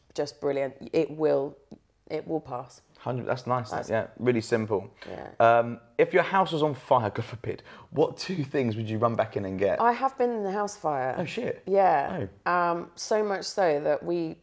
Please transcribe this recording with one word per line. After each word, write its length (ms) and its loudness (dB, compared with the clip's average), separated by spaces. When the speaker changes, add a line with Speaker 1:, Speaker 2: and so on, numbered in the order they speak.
Speaker 1:
just 260 -6
brilliant. 520 -4
It 180 2
will, 440 0
it 180 -8
will 140 -4
pass. 400 -12
Speaker 2:
Hundred, 260 -4
that's 220 -4
nice. 240 -2
Speaker 1:
That's 180 -6
Speaker 2:
Yeah, 180 0
really 220 2
simple. 500 -2
Speaker 1:
Yeah. 200 -12
Speaker 2:
Um, 400 6
if 160 4
your 80 6
house 300 2
was 100 -2
on 140 2
fire, 340 2
<laughs> 60 -6
God 100 -4
forbid, 380 -10
what 260 0
two 280 -6
things 320 -2
would 120 -6
you 120 -4
run 160 2
back 200 -2
in 80 -2
and 140 -6
get? 240 2
Speaker 1:
I 120 4
have 260 -4
been 120 2
in 120 -4
the 80 -2
house 260 -4
fire. 400 -2
Speaker 2:
Oh, 80 -4
shit. 400 -6
Speaker 1:
Yeah. 600 2
Speaker 2:
Oh. 60 2
Speaker 1:
Um, 440 0
so 280 0
much 220 -2
so 340 2
that 240 0
we 400 -2